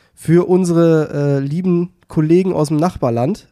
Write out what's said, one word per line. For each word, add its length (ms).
für 320
unsere, 600
äh, 20
lieben 540
Kollegen 460
aus 160
dem 80
Nachbarland. 720